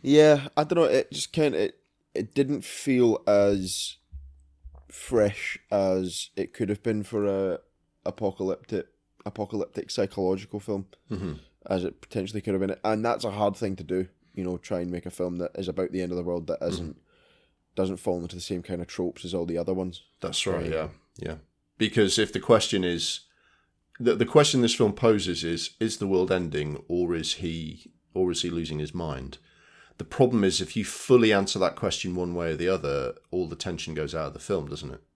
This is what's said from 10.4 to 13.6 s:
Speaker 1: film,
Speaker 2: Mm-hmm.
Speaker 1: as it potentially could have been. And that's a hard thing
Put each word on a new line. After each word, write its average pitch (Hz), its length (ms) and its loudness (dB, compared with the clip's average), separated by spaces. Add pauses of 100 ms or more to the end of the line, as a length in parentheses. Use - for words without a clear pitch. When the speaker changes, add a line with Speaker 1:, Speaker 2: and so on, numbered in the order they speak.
Speaker 1:
film, 98 260 -6 (260)
Speaker 2:
Mm-hmm. 92 220 -6 (340)
Speaker 1:
as 92 160 0
it - 180 -6
potentially 104 400 -6
could 104 120 -2
have 95 80 0
been. 98 220 -2
And 110 200 0
that's 117 200 0
a 110 80 -2
hard 101 240 0
thing 98 220 -4